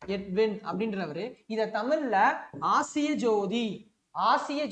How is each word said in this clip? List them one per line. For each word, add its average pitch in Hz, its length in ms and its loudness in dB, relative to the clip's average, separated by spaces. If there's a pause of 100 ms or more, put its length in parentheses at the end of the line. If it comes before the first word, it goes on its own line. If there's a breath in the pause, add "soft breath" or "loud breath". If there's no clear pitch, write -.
எட்வின் 196 560 0 (140)
அப்படின்றவரு. 190 560 -4 (280 loud breath)
இத 220 220 0
தமிழ்ல 254 380 0 (640)
ஆசிய 302 340 0 (140)
ஜோதி, 214 420 2 (600)
ஆசிய 285 320 2 (100)